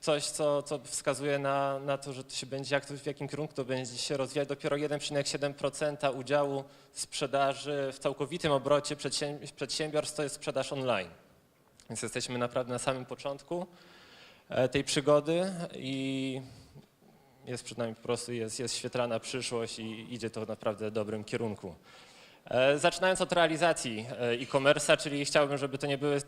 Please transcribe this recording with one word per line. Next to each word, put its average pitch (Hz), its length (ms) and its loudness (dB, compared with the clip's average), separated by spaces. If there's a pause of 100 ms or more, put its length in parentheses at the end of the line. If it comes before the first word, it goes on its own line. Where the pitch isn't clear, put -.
coś, 147 240 2
co, 147 380 2
co 147 160 -4
wskazuje 139 600 0
na, 139 400 0
na 139 200 -2
to, 139 140 -10
że 127 120 -10
to - 100 -14
się 135 120 -6
będzie, 135 280 -4
jak 139 120 2
to, 143 80 -10
w 139 120 -8
jakim 139 220 -4
kierunku 151 260 -6
to 135 100 -2
będzie 127 340 -4
się - 180 -2
rozwijać. 135 320 0
Dopiero 143 280 0
jeden 147 220 0
przecinek 143 280 0
siedem 143 280 -2
procenta 143 560 0
udziału 135 540 2 (280)
sprzedaży 139 1000 0
w - 60 -12
całkowitym 143 540 0
obrocie 139 440 4
przedsięb-, 143 560 -4
przedsiębiorstw 151 640 -2
to 151 60 0
jest 143 120 -2
sprzedaż 135 380 -2
online. 120 360 0 (800)
Więc 113 140 -8
jesteśmy 123 360 -4
naprawdę 123 340 -2
na 120 60 0
samym 131 260 -2
początku, 143 640 -6 (840)
e, 127 200 4
tej 139 160 0
przygody 156 680 2 (200)
i 135 680 -2 (1040)
jest 123 200 -8
przed 117 140 -12
nami 113 160 -2
po - 80 -20
prostu, 120 300 -2
jest, 113 280 -4
jest 117 160 -4
świetlana 120 440 -2
przyszłość 117 580 -4
i 113 360 -8
idzie 110 160 -4
to 110 160 -6
naprawdę 107 440 -2
w - 20 -8
dobrym 107 320 -2
kierunku. 107 500 -4 (680)
E, 135 340 6
zaczynając 180 420 4
od 180 120 0
realizacji, 156 800 4
e, 120 200 0
e-commerce'a, 139 680 4
czyli 143 280 0
chciałbym, 143 340 4
żeby 135 200 -4
to 147 80 -4
nie 139 120 0
były 143 300 2